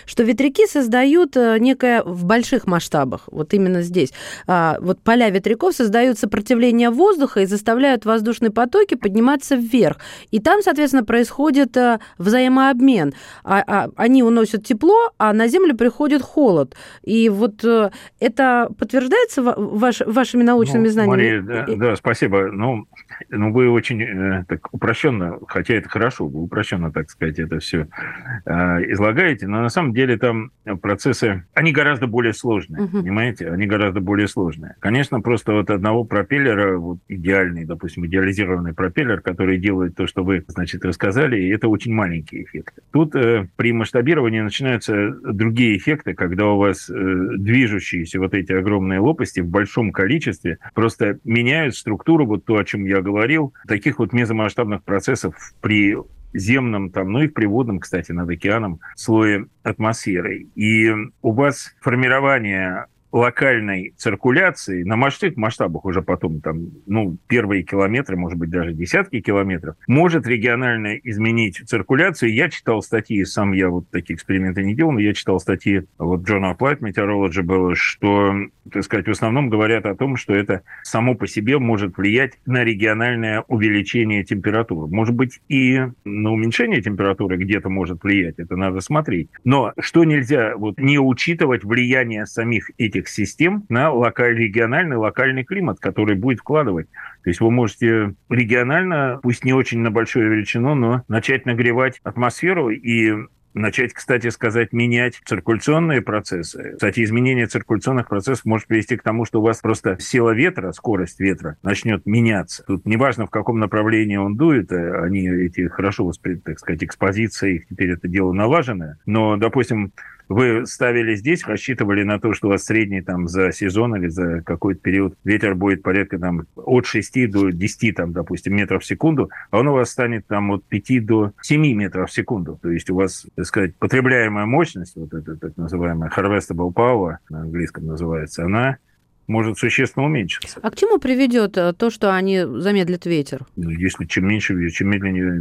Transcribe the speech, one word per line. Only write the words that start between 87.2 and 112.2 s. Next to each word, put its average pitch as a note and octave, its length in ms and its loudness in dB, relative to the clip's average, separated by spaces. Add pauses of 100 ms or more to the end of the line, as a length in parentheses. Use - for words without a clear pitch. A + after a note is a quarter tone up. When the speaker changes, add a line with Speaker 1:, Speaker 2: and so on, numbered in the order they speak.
Speaker 2:
где-то G2 320 -2
может F#2 340 -4
влиять, G2 340 0
это F2 160 -10
надо F#2+ 240 -2
смотреть. C3+ 520 -2 (120)
Но B2+ 380 2
что - 240 4
нельзя B2+ 520 2
вот G#2 220 -6
не C#3 220 4
учитывать C3+ 640 0
влияние A#2+ 640 0
самих A#2 520 -4
этих G#2 300 -2
систем F3 640 -2
на C3 200 2
локаль-, A#2+ 460 2
региональный, A#2 600 0
локальный B2+ 460 0
климат, E3+ 380 -4
который G#2 360 0
будет A2+ 240 -2
вкладывать. A#2+ 460 -2 (380)
То F2+ 60 -2
есть E2+ 100 -2
вы A2+ 100 4
можете A2+ 640 0 (140)
регионально, C3 920 0
пусть B2 200 -2
не B2+ 120 2
очень B2 240 0
на A#2 120 0
большую A2+ 400 0
величину, A#2 440 0
но B2 340 0
начать A#2+ 380 -2
нагревать A#2+ 560 0
атмосферу B2 640 -2
и A2 460 0 (400)
начать, G#2+ 400 -2
кстати A#2+ 340 -2
сказать, A#2 460 -2
менять A#2+ 500 0
циркуляционные C3 800 0
процессы. G2 720 -6
Кстати, G#2+ 280 0
изменение A#2+ 440 0
циркуляционных A#2 600 -2
процессов G2+ 380 -4
может A2 220 -2
привести A2 320 0
к - 40 -20
тому, A2+ 220 -2
что A2 160 -2
у G#2+ 40 2
вас A2+ 160 2
просто G#2+ 380 -2
сила A#2 360 0
ветра, B2+ 380 -2
скорость F#2 480 -4
ветра E2+ 420 -2
начнет G2 420 -2
меняться. A2 640 0